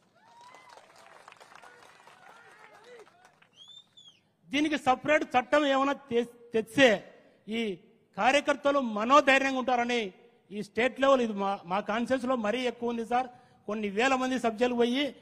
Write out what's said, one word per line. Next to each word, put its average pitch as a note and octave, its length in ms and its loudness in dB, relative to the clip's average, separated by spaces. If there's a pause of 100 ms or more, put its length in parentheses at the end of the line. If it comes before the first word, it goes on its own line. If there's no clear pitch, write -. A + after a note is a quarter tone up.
(4000)
దీనికి D4 300 -2
సపరేట్ C#4 460 0
చట్టం C#4+ 420 0
ఏమైనా C4+ 260 2
తె-, A#3+ 420 -4 (180)
తెచ్చే A#3 380 4 (580)
ఈ G#3+ 300 -6 (380)
కార్యకర్తలు C#4 640 2
మనోధైర్యంగా C4 760 2
ఉంటారని A#3+ 540 -2 (380)
ఈ G3+ 120 -8
స్టేట్ B3 380 -4
లెవెల్ C4+ 200 4
ఇది A3+ 120 -2
మా, G3 320 -4
మా F#3 160 -4
కాన్స్టిట్యూన్సీలో A#3+ 560 -2
మరీ A3+ 300 -2
ఎక్కువ A#3 240 -6
ఉంది A3+ 160 -6
సార్. B3 200 -2 (400)
కొన్ని G#3 220 -6
వేల A#3 260 0
మంది B3+ 240 0
సబ్ A3+ 200 -2
జైలుకు B3 180 0
పోయి, A#3+ 460 0